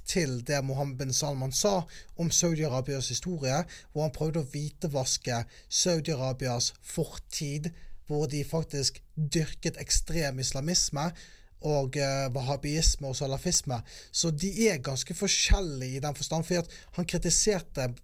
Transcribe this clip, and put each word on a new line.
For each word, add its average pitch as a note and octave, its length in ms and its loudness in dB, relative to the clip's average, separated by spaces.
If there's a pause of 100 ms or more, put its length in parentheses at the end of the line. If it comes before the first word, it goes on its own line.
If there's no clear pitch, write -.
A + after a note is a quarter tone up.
til C3 400 0
det C#3+ 160 2
Mohammed C3+ 380 -2
bin C3 100 -2
Salman C3+ 400 0
sa G3 300 4 (340)
om E3 160 0
Saudi-Arabias C#3 800 2
historie, D3 540 0 (260)
hvor D3+ 160 2
han - 80 -6
prøvde D#3 300 0
å - 80 -6
hvitevaske C#3 880 -2 (260)
Saudi-Arabias C3 1120 0
fortid, D3+ 920 -4 (340)
hvor D3 240 0
de D3 160 -2
faktisk D3+ 540 -2 (160)
dyrket D#3 680 0
ekstrem C#3+ 560 0
islamisme D3 720 0 (500)
og, C#3+ 400 0
eh, C3+ 320 0
wahhabisme C#3+ 800 2
og C3 100 -4
salafisme. C3+ 600 0 (340)
Så E3 160 2
de G3 380 2
er F3 100 2
ganske C3 320 -2
forskjellige D3+ 880 2
i - 20 -4
den D3 160 -2
forstand, D#3+ 320 0
fordi F3 140 4
at E3 80 -4 (260)
han F3+ 100 0
kritiserte E3+ 840 2 (140)